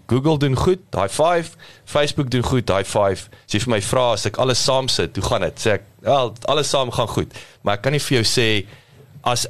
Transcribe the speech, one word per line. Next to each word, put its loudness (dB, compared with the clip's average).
Google 2
doen 0
goed, 0
high 0
five, 0
Facebook 0
doen 2
goed, 0
high 2
five. 0
As -12
jy 2
vir -4
my 2
vra, 2
as -4
ek -4
alles 0
saam 0
sit, -2
hoe -4
gaan 0
dit? -4
Sê 0
ek, 0
"Wel, 0
alles 0
saam 0
gaan -2
goed." -4
Maar 0
ek -4
kan -2
nie 0
vir 0
jou 2
sê, 2
as -2